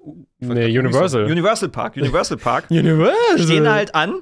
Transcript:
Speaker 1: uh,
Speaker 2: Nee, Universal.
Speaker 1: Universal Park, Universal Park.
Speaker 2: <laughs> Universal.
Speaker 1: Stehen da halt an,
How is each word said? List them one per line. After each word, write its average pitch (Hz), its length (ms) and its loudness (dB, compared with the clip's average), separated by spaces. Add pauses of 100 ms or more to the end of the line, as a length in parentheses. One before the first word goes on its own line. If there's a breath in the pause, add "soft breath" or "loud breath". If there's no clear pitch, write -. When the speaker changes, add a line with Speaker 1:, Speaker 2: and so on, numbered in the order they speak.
Speaker 1:
uh, - 200 -18 (140)
Speaker 2:
Nee, 117 380 0
Universal. 131 540 0
Speaker 1:
Universal 175 380 0
Park, - 260 -8
Universal 139 440 -2
Park. 123 280 -2
Speaker 2:
<laughs> - 20 -20
Universal. 196 680 2
Speaker 1:
Stehen 156 260 2
da 151 120 4
halt 202 200 -4
an, 170 260 0